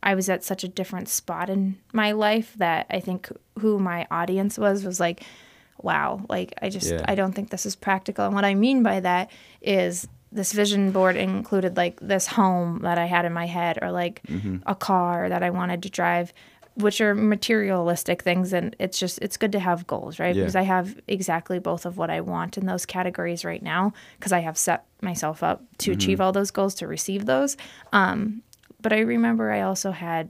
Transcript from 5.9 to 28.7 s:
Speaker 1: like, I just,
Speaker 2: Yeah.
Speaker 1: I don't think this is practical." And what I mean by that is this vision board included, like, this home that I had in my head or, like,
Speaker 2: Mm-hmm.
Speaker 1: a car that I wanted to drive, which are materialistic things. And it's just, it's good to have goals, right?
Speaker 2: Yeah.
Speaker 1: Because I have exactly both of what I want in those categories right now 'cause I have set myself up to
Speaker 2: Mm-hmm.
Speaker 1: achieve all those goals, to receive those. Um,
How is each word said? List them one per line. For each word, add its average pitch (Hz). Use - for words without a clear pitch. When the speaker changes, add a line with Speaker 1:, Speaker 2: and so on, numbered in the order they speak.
Speaker 1:
like, 185
I 196
just, 190
Speaker 2:
Yeah. 165
Speaker 1:
I 202
don't 190
think 202
this -
is 202
practical." 196
And 196
what 202
I 196
mean 247
by 190
that 180
is 180
this 202
vision 202
board 185
included, 190
like, 175
this 190
home 180
that 170
I 170
had 175
in 170
my 170
head 170
or, 175
like, 175
Speaker 2:
Mm-hmm. 95
Speaker 1:
a 196
car 175
that 180
I 180
wanted 180
to 202
drive, 175
which 208
are 208
materialistic 196
things. 185
And 175
it's 190
just, 180
it's -
good 208
to 208
have 180
goals, -
right? 180
Speaker 2:
Yeah. 196
Speaker 1:
Because 190
I 190
have 185
exactly 180
both 170
of 180
what 165
I 160
want 175
in 190
those 180
categories 180
right 170
now 180
'cause 190
I 175
have 160
set -
myself 160
up -
to -
Speaker 2:
Mm-hmm. 180
Speaker 1:
achieve 190
all 190
those 196
goals, 196
to 170
receive 190
those. 262
Um, 208